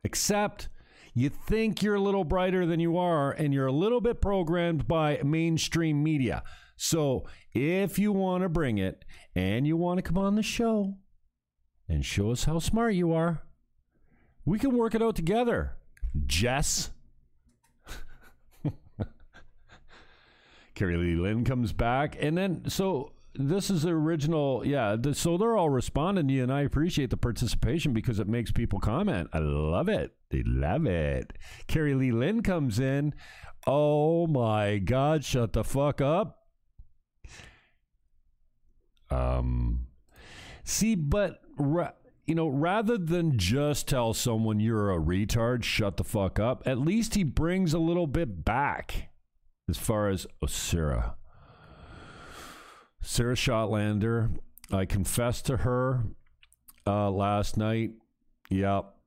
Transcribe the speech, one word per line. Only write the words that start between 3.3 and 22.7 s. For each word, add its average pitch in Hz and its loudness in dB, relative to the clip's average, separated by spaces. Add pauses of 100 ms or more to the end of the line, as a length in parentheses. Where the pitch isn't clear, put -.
and 147 0
you're 135 2
a 131 0
little 208 2
bit 233 -2
programmed 170 0
by 156 2
mainstream 160 0
media. 139 0 (340)
So 147 0 (300)
if 185 0
you 208 2
want 185 0
to 190 0
bring 147 0
it 95 -2 (280)
and 101 2
you 160 2
want 175 0
to 185 0
come 175 0
on 196 2
the 214 2
show 208 0 (920)
and 73 0
show 104 0
us 123 -2
how 160 2
smart 226 2
you 175 2
are, 160 0 (1000)
we 196 2
can 262 2
work 226 2
it 220 2
out 226 2
together, 175 0 (480)
Jess. 123 0 (1700)
<laughs> 147 -2 (2000)
Carrie 87 0
Lee 87 2
Lynn 104 0
comes 123 0
back. 131 0
And 151 0
then, 185 -2
so 185 -2 (260)